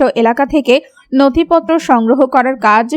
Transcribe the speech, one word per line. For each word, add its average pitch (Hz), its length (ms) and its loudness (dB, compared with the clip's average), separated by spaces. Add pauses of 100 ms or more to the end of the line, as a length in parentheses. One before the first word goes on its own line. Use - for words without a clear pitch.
(160)
এলাকা 233 300 0
থেকে 262 300 0 (380)
নথিপত্র 311 640 0
সংগ্রহ 240 480 0
করার 262 320 -2
কাজ 214 260 2 (120)